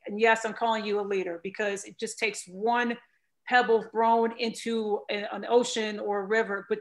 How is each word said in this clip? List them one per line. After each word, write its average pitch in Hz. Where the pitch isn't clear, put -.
and 208
yes, 226
I'm 220
calling 220
you 208
a 202
leader, 180
because 196
it 208
just 220
takes 208
one 233
pebble 226
thrown 226
into 226
a, 208
an 196
ocean 226
or 202
a 190
river, 202
but 214